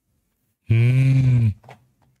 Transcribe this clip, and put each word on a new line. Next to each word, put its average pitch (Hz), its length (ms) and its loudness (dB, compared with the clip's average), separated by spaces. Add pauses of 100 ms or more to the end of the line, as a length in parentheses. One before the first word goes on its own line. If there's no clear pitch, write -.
(640)
Hm. 127 920 0 (680)